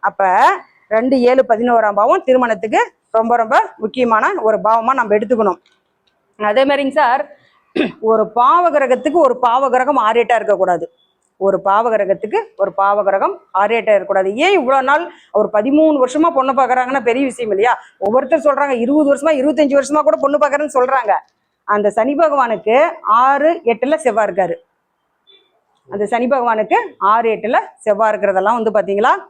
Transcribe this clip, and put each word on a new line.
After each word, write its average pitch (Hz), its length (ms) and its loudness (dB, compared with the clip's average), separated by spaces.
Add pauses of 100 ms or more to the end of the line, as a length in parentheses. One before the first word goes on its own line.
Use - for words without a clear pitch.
அப்ப 190 200 -2 (640)
ரெண்டு, 254 200 0 (140)
ஏழு, 262 180 2
பதினோராம் 226 520 0
பாவம் 294 280 2
திருமணத்துக்கு 240 540 0 (360)
ரொம்ப 226 240 0
ரொம்ப 220 140 -2 (280)
முக்கியமான 240 480 0 (160)
ஒரு 220 100 0 (100)
பாவமா 226 320 0
நம்ம 208 180 0
எடுத்துக்கணும். 214 420 -2 (920)
அதே 247 180 2
மாதிரிங்க 277 300 -2
சார், 277 240 0 (880)
ஒரு 220 140 2 (140)
பாவ 320 380 2
கிரகத்துக்கு 269 500 0
ஒரு 254 140 2
பாவ 254 340 0
கிரகம் 254 320 0
ஆரேட்டா 226 320 2
இருக்கக்கூடாது. 185 480 0 (600)
ஒரு 190 160 2
பாவ 202 340 0
கிரகத்துக்கு 208 440 -2 (220)
ஒரு 196 180 -2
பாவ 202 280 0
கிரகம் 226 280 -2 (240)
ஆரேட்டா 214 360 0
இருக்கக்கூடாது. 190 340 -2 (140)
ஏன் 392 160 2
இவ்வளவு 262 300 0
நாள் 302 140 2 (360)
ஒரு 208 140 0
பதிமூணு 294 500 2
வருஷமா 302 340 0
பொண்ணு 262 220 0
பாக்குறாங்கன்னா 254 500 0
பெரிய 262 160 0
விஷயம் 233 280 -6
இல்லையா? 214 200 0 (320)
ஒவ்வொருத்தர் 269 420 0
சொல்றாங்க, 277 280 0 (100)
இருபது 285 280 2
வருஷமா, 285 280 0
இருபத்தஞ்சு 277 380 0
வருஷமா 285 280 -2
கூட 311 160 0
பொண்ணு 285 140 0
பாக்குறேன்னு 294 420 -2
சொல்றாங்க. 247 340 0 (500)
அந்த 208 340 0
சனி 277 180 0
பகவானுக்கு 254 640 0 (240)
ஆறு, 269 500 2 (140)
எட்டுல 247 300 -2
செவ்வாய் 226 320 -2
இருக்காரு. 175 300 -4 (1300)
அந்த 202 160 -4
சனி 233 220 -2
பகவானுக்கு 240 520 0 (340)
ஆறு, 226 220 2
எட்டுல 233 240 0 (260)
செவ்வாய் 214 280 2
இருக்கிறதெல்லாம் 190 480 0
வந்து 214 180 -2
பாத்தீங்களா 202 340 0 (160)